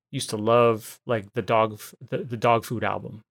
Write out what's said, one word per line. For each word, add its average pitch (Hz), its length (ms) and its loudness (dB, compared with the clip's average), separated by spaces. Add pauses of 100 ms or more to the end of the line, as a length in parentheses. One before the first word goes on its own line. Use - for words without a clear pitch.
(100)
used 139 200 -6
to 113 60 -4
love, 113 680 2
like, 110 260 -4
the 120 100 -4
dog 110 320 2
f-, - 200 -18 (160)
the, 131 80 -4
the 123 180 -6
dog 113 300 2
food 107 180 -4
album. 101 460 -6